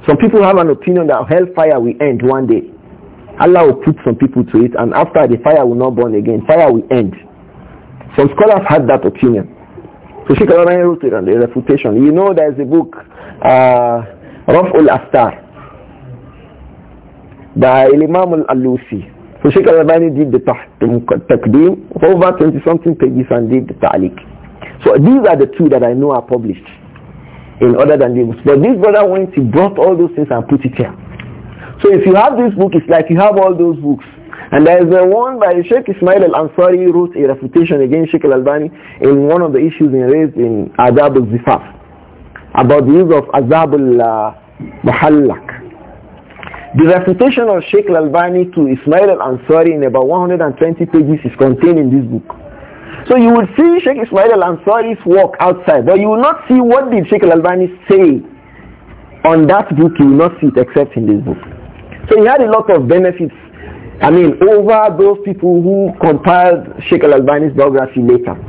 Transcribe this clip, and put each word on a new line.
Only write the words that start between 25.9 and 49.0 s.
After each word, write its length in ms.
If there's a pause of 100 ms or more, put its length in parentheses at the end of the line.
know 200
are 100
published 440 (960)
in 200
other 160
than 180
this. 140 (160)
But 180
this 160
brother 300
went, 260
he 60
brought 380
all 180
those 180
things 160
and 160
put 180
it 120
here. 180 (880)
So 80
if 160
you 80
have 220
this 180
book, 200
it's 140
like 200
you 100
have 200
all 180
those 220
books. 260 (460)
And 160
there 160
is 80
the 140
one 340
by 280
Sheikh 240
Ismail 400
Al-Ansari, 640
wrote 240
a 120
refutation 540
against 300
Sheikh 120
Al-Albani 460 (320)
in 240
one 160
of 100
the 60
issues 320
he 120
raised 340
in 420
Adab 400
Al-Zifaf 440 (920)
about 320
the 80
use 200
of 100 (100)
Azab 400
Al-Muhallak. 1700 (1300)
The 80
refutation 600
of 220
Sheikh 200
Al-Albani 640
to 140
Ismail 500